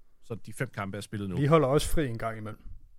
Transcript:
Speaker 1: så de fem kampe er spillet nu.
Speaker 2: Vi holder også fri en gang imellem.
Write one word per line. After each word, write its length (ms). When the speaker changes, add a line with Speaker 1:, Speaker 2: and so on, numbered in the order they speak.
Speaker 1:
så 100
de 180
fem 220
kampe 220
er 40
spillet 300
nu. 60
Speaker 2:
Vi 100
holder 220
også 200
fri 200
en 100
gang 200
imellem. 240